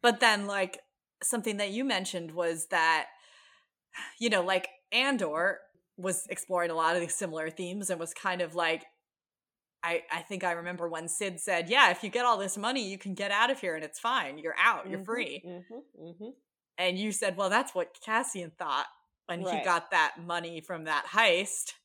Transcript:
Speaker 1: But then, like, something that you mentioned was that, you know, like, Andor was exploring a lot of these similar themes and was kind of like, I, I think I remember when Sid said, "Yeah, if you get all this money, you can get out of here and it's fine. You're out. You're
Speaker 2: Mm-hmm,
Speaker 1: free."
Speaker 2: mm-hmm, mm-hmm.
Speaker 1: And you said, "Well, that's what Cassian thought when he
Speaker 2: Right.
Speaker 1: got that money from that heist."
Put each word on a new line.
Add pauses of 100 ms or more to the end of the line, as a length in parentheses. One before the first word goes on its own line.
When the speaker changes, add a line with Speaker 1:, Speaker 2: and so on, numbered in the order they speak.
Speaker 1:
But
then,
like, (420)
something
that
you
mentioned
was
that, (1120)
you
know,
like, (220)
Andor (360)
was
exploring
a
lot
of
these
similar
themes
and
was
kind
of
like, (1000)
I,
I
think
I
remember
when
Sid
said,
"Yeah,
if
you
get
all
this
money,
you
can
get
out
of
here
and
it's
fine.
You're
out.
You're
Speaker 2:
Mm-hmm,
Speaker 1:
free."
Speaker 2:
mm-hmm,
mm-hmm. (480)
Speaker 1:
And
you
said,
"Well,
that's
what
Cassian
thought (400)
when
he
Speaker 2:
Right.
Speaker 1:
got
that
money
from
that
heist." (120)